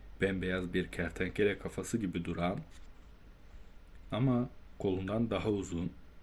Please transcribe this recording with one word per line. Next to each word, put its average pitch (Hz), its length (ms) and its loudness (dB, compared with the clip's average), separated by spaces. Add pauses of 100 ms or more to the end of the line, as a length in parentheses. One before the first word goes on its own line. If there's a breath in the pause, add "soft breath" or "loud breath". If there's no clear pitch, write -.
(200 loud breath)
bembeyaz 92 540 2
bir 90 120 4
kertenkele 92 720 2
kafası - 400 -2
gibi 90 260 0
duran 85 340 0 (1500)
ama 123 380 4 (280)
kolundan 101 520 2
daha 101 200 2
uzun, 87 400 0 (320)